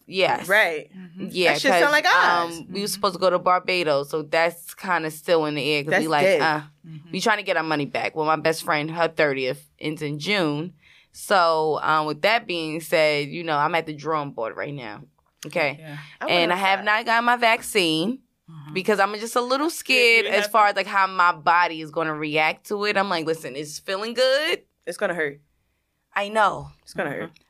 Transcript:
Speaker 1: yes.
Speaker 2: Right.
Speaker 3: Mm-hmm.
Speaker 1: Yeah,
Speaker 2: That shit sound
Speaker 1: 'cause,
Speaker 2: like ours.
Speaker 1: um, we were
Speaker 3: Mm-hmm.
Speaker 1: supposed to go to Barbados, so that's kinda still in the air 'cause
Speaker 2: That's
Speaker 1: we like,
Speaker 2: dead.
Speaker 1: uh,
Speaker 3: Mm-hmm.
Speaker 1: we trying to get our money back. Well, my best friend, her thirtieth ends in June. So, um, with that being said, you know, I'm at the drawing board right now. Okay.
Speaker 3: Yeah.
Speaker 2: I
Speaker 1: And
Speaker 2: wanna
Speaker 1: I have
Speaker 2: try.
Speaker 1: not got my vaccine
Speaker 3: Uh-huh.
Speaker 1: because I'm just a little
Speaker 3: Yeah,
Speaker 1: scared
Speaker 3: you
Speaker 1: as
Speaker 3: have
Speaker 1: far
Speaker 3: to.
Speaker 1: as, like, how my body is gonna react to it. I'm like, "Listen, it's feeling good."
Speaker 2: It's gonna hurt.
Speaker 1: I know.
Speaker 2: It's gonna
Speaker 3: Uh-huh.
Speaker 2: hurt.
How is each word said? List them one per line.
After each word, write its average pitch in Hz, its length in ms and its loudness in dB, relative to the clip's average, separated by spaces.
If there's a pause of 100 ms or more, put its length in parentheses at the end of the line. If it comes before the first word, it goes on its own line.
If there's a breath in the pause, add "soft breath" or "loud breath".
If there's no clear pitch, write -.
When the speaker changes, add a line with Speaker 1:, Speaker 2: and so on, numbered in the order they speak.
Speaker 1:
yes. 170 420 0
Speaker 2:
Right. 185 460 2
Speaker 3:
Mm-hmm. 185 360 -12
Speaker 1:
Yeah, 180 240 2
Speaker 2:
That - 80 -2
shit - 80 4
sound 175 140 6
Speaker 1:
'cause, 285 80 4
Speaker 2:
like 302 140 4
ours. 170 520 2
Speaker 1:
um, - 100 -14
we 185 120 -6
were 202 60 -2
Speaker 3:
Mm-hmm. 196 60 -6
Speaker 1:
supposed 196 220 -2
to 175 40 -10
go 185 120 4
to 175 80 4
Barbados, 175 720 2
so 160 120 -2
that's 165 520 -2
kinda 170 360 -2
still 156 360 0
in 151 80 -4
the 139 180 -4
air 147 120 0
'cause 156 80 -6
Speaker 2:
That's 190 100 2
Speaker 1:
we 160 60 -4
like, 147 160 2
Speaker 2:
dead. 185 180 4
Speaker 1:
uh, 156 180 2 (260)
Speaker 3:
Mm-hmm. 160 260 -18
Speaker 1:
we 185 100 -4
trying 214 160 2
to 208 40 -8
get 190 140 -2
our 160 60 2
money 151 240 -2
back. 117 280 -4
Well, 156 120 -2
my 156 100 4
best 160 280 -2
friend, 151 260 -2
her 165 180 0
thirtieth 143 560 -2 (140)
ends 160 240 -8
in 151 160 -6
June. 165 560 -2 (380 soft breath)
So, 160 720 2
um, 156 220 0
with 151 180 -6
that 220 240 2
being 165 360 -6
said, 151 460 2
you 160 140 -10
know, 160 140 -2
I'm 151 180 0
at 160 120 -2
the 156 80 -8
drawing 147 380 -4
board 113 240 -6
right 135 180 -8
now. 113 300 -14 (420)
Okay. 147 340 -2
Speaker 3:
Yeah. 151 160 -16 (240 loud breath)
Speaker 2:
I - 60 -8
Speaker 1:
And 170 240 2
Speaker 2:
wanna 180 120 -2
Speaker 1:
I 190 60 2
have 196 160 2
Speaker 2:
try. 214 140 2
Speaker 1:
not 233 80 -6
got 233 180 2
my 240 120 2
vaccine 220 840 0 (320)
Speaker 3:
Uh-huh. 151 240 -16
Speaker 1:
because 190 260 0
I'm 202 180 0
just 226 180 -8
a 247 40 2
little 262 280 0
Speaker 3:
Yeah, 330 40 -4
Speaker 1:
scared 233 540 2
Speaker 3:
you - 60 -6
Speaker 1:
as 202 100 2
Speaker 3:
have 208 100 -2
Speaker 1:
far 214 140 6
Speaker 3:
to. 202 40 2
Speaker 1:
as, 202 60 -4
like, 196 100 -2
how 196 200 2
my 185 260 4
body 165 480 2
is 156 100 -10
gonna 156 240 -2
react 156 540 -2
to 202 160 -4
it. 208 140 0
I'm 196 100 0
like, 170 160 -2
"Listen, 160 320 -4
it's 151 220 -12
feeling 202 340 -8
good." 262 500 0 (240)
Speaker 2:
It's 180 120 -10
gonna 185 160 -2
hurt. 147 260 -4 (720)
Speaker 1:
I 202 140 -4
know. 185 420 0 (120)
Speaker 2:
It's - 120 -20
gonna 156 160 -4
Speaker 3:
Uh-huh. 104 120 -8
Speaker 2:
hurt. 165 80 -10 (200)